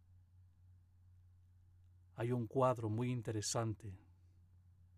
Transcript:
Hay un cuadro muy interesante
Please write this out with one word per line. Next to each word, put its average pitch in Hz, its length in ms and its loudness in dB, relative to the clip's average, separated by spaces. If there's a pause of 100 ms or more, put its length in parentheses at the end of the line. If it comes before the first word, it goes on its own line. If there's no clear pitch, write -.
(2250)
Hay 117 160 -2
un 120 140 0
cuadro 123 420 2
muy 120 220 0
interesante 110 880 -2 (1000)